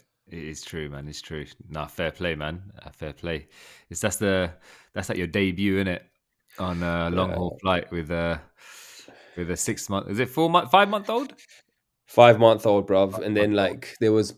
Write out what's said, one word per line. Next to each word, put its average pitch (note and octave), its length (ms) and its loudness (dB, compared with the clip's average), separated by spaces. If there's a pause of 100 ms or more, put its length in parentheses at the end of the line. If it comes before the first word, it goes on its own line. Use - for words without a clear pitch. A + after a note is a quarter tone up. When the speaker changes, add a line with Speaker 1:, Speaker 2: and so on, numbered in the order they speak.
(280)
Speaker 1:
it E2+ 160 -14
is D#2 200 -14
true, D#2 260 -10
man. C#2+ 180 -12
It's D2 140 -14
true. D2+ 240 -12 (240)
Nah, D2+ 180 -8
fair E2 240 -6
play, F2 240 -6
man. E2 380 -10 (100)
Uh, - 60 -18
fair D2+ 240 -14
play. E2 340 -8 (420)
It's, - 120 -12
that's G#2 160 -4
the, F#2+ 340 0 (420)
that's G2+ 140 -8
like G2 120 -4
your F2 80 -4
debut, F#2+ 540 0
innit? F#2 200 -4 (560)
On F2+ 260 -4
a E2+ 280 -2
long F#2 180 0
Speaker 2:
Yeah. E2+ 60 -4
Speaker 1:
haul F2 260 -6
flight F#2 300 0
with E2 200 -6
a, E2+ 300 -4 (960)
with F2 140 -6
a F2+ 60 -4
six - 320 -6
month, G2 200 -4
is G#2 100 -6
it B2 100 -2
four D#3+ 200 0
month, E3+ 220 0
five G3+ 180 6
month G3+ 200 -6
old? B3 240 -4 (720)
Speaker 2:
Five A#2+ 320 8
month A2+ 260 6
old, G2+ 220 4
bruv. G2 320 2
And G#2+ 180 -2
then, G#2 120 4
Speaker 1:
Five - 20 -
month G2 180 2
old. - 40 -4
Speaker 2:
like, - 260 -16
there A2 120 4
was, G#2+ 260 2